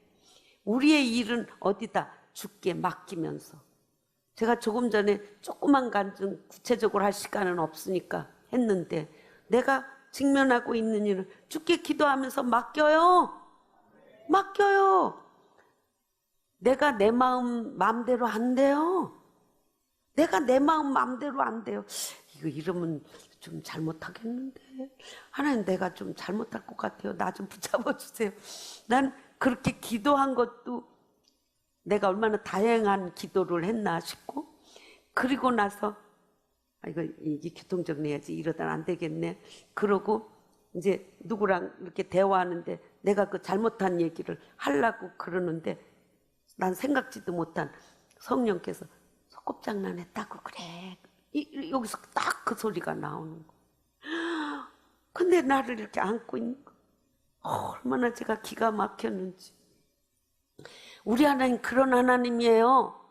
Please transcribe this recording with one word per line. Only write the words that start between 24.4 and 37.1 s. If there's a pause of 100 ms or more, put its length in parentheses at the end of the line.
하나님,
내가
좀
잘못할
것
같아요.
나
좀
붙잡아
주세요. (560)
난 (240)
그렇게
기도한
것도 (960)
내가
얼마나
다양한
기도를
했나
싶고, (640)
그리고
나서, (840)
아,
이거, (200)